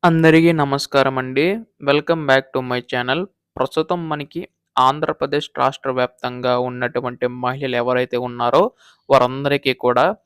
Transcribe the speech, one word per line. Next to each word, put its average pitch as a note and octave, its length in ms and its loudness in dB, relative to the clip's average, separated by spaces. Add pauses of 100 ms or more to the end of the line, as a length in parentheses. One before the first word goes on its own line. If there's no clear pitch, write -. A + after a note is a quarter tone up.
అందరికీ E3 500 6
నమస్కారం C#3 640 0
అండి. C3 260 -2 (420)
Welcome D3+ 380 0
back C3+ 260 4
to C3+ 120 -2
my B2 180 -4
channel. B2+ 380 -4 (360)
ప్రస్తుతం D#3+ 440 -2 (100)
మనకి D3+ 320 -8 (360)
ఆంధ్రప్రదేశ్ C#3+ 720 0 (100)
రాష్ట్ర C3+ 320 -2
వ్యాప్తంగా B2+ 720 -4
ఉన్నటువంటి B2 680 -6 (120)
మహిళలు B2+ 380 -6
ఎవరైతే B2 420 -2
ఉన్నారో A#2+ 440 0 (480)
వారందరికీ C3+ 640 2
కూడా B2 300 2 (220)